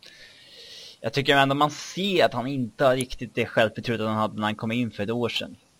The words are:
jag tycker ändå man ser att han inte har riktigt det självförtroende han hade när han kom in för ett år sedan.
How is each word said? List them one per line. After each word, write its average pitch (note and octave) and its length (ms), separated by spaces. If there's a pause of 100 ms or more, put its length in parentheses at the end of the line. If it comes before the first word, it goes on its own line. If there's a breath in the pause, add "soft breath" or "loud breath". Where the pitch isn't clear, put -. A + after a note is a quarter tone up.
(1000 soft breath)
jag - 120
tycker C#3+ 240
ändå C#3 180
man D3 160
ser F3 540
att - 80
han A#2+ 140
inte C3+ 380
har C3 100
riktigt B2+ 400
det A#2+ 100
självförtroende A2 600
han A2 100
hade G#2+ 180
när G#2+ 80
han G#2+ 120
kom A2+ 160
in A#2+ 200
för G#2 120
ett G2+ 60
år A#2 200
sedan. - 260 (240)